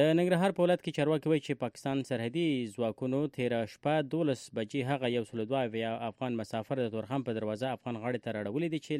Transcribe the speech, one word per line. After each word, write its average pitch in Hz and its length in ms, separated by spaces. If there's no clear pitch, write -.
ننګرهار 180 360
په 175 80
ولایت 175 200
کې - 140
چارواکي 151 320
وایي 156 180
چې 143 180
پاکستان 135 420
سرحدي 123 400
ځواکونو 127 420
تیره 120 240
شپه - 200
دولس 156 260
بجې 113 240
هغه 131 260
یو 117 120
سل 113 220
دوه 135 160
اویا 113 260
افغان 120 340
مسافر 117 400
د 120 140
تورخم 117 340
په 113 80
دروازه 107 300
افغان 117 260
غاړې 120 220
ته 113 120
راړولي 107 360
دي 156 140
چې - 140